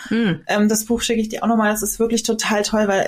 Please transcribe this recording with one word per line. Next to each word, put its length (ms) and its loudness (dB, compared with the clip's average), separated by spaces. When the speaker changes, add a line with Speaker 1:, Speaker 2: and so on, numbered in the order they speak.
Speaker 1:
Mhm. 360 0
Speaker 2:
Ähm, 220 2
das 160 0
Buch 160 -2
schicke 200 0
ich 80 -2
dir 140 -8
auch 60 0
noch 80 2
mal. 160 2
Das 100 -2
ist 160 -6
wirklich 240 0
total 400 0
toll, 240 2
weil 220 2